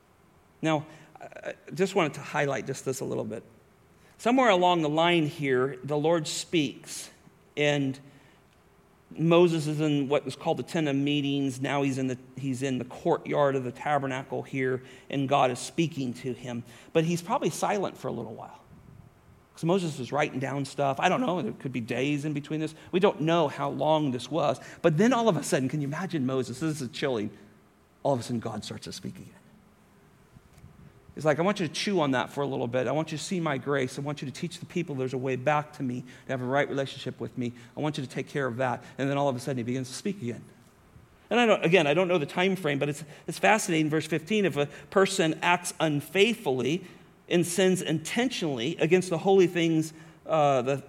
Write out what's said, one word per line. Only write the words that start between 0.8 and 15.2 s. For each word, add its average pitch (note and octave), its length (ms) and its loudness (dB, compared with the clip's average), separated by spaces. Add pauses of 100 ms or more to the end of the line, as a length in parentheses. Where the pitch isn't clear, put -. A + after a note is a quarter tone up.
I - 100 -8 (200)
just F#3 220 0
wanted F3+ 200 2
to D3+ 40 -10
highlight C#3 480 -2
just C#3 180 -8
this C3+ 140 -4
a C3 60 -6
little B2+ 180 -4
bit. A2 200 -8 (760)
Somewhere B3 300 4
along F3+ 340 6
the D3 60 2
line E3 360 4
here, C#3 580 0
the D3 140 -2
Lord D#3 300 2
speaks, - 840 -4 (480)
and C#3+ 400 2 (1200)
Moses E3 500 6
is D3+ 120 -2
in D3 300 2
what C#3+ 160 2
was - 100 -8
called D#3+ 220 -2
the B2+ 60 -6
tent D#3+ 240 -2
of C#3 80 0
meetings. C#3 680 0
Now C#3 220 -2
he's C3+ 140 0
in C3 100 -2
the, B2+ 100 -4 (180)
he's B2+ 260 -4
in C3+ 160 -2
the B2 80 -4
courtyard D3 680 0
of C3 80 -2
the B2 80 -6
tabernacle C3+ 720 -4
here, B2+ 400 -2 (260)
and C3+ 200 -2